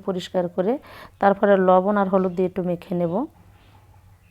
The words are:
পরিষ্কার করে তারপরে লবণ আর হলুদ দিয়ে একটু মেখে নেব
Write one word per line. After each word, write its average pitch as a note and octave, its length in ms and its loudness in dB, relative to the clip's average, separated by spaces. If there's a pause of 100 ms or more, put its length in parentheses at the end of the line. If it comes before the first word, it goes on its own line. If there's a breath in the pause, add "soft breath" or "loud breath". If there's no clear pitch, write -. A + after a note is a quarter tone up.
পরিষ্কার F3+ 380 -4 (100)
করে F#3+ 180 -2 (480 loud breath)
তারপরে G3+ 320 4 (140)
লবণ F#3 340 4
আর F#3+ 120 0
হলুদ F#3+ 240 0
দিয়ে F#3 140 0
একটু F#3 180 -6
মেখে F3 300 -6
নেব E3+ 140 -2 (1160 soft breath)